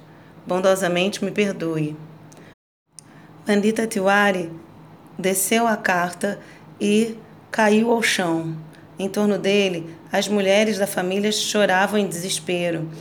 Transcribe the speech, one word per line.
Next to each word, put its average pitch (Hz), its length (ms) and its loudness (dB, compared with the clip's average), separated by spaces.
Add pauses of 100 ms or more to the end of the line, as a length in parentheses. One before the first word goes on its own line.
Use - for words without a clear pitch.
(460)
Bondosamente 185 800 0
me 190 60 -2
perdoe." 165 640 -2 (1500)
Pandita 214 420 2
Tiwari 196 640 2 (680)
desceu 196 480 0
a 220 100 0
carta 185 600 -2 (420)
e 214 360 2 (340)
caiu 220 400 4
ao 226 120 2
chão. 165 540 -2 (420)
Em 190 100 -2
torno 208 300 0
dele, 180 500 0 (220)
as 196 160 0
mulheres 208 500 2
da 196 100 0
família 196 440 -2
choravam 202 720 2
em 196 80 0
desespero, 170 800 -4 (120)